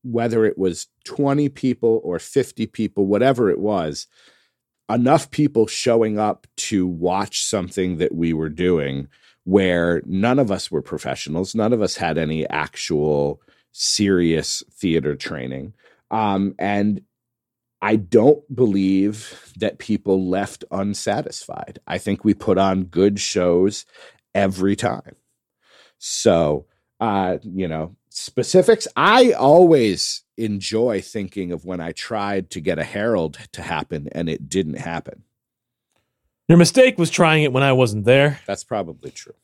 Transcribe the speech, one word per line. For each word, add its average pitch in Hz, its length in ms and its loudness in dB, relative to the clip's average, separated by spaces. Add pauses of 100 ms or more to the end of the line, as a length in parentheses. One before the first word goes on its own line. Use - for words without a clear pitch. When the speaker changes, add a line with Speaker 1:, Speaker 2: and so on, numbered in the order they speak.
Speaker 1:
whether 117 420 0
it - 140 0
was 87 280 -2 (180)
twenty 143 440 0
people 120 560 0
or 87 140 -4
fifty - 480 -4
people, 101 400 -2
whatever 117 440 2
it - 80 0
was, 87 480 -4 (840)
enough 123 400 2
people - 360 2
showing 113 520 0
up 107 280 -4 (100)
to 95 300 0
watch 90 560 -4
something 92 540 -4
that 85 180 -2
we 82 200 -2
were 78 160 -4
doing 76 580 -2 (360)
where 87 600 2
none 107 340 0
of 123 120 0
us 90 200 -4
were 76 120 -4
professionals. 76 720 -6
None 113 180 0
of 117 80 0
us 101 160 -2
had 82 220 -2
any 78 320 -2
actual 73 920 -2 (320)
serious 87 960 0
theater 80 460 -2
training. 67 560 -10 (380)
Um, 101 480 0
and 101 420 -2 (800)
I 107 160 0
don't 117 460 4 (120)
believe 98 1000 -2
that 104 220 -4
people 95 500 -2
left 98 420 -4
unsatisfied. - 1160 -6
I 82 120 -8
think - 260 -4
we 104 100 4
put 92 240 0
on 95 260 0
good 95 360 2
shows 90 680 0 (480)
every 98 420 0
time. 73 400 -6 (840)
So, 80 680 0 (340)
uh, 98 420 -2
you 92 260 -6
know, 80 280 -8 (120)
specifics, - 800 0 (100)
I 220 360 6
always 143 880 4 (160)
enjoy 107 640 -2
thinking 95 500 -8
of 82 140 -10
when 90 140 -8
I 82 120 -8
tried 101 580 -6
to - 100 -10
get 82 180 -2
a - 60 -4
Herald 101 540 -2 (140)
to - 100 -14
happen 78 500 -6
and 85 180 -4
it 73 180 -8
didn't 82 300 -2
happen. - 460 -12 (1200)
Speaker 2:
Your 170 100 10
mistake 254 400 6
was 165 120 0
trying 160 320 4
it 143 100 2
when 131 100 2
I 139 100 4
wasn't 113 320 2
there. 135 420 6
Speaker 1:
That's 98 180 -6
probably 98 460 -8
true. - 220 -20 (120)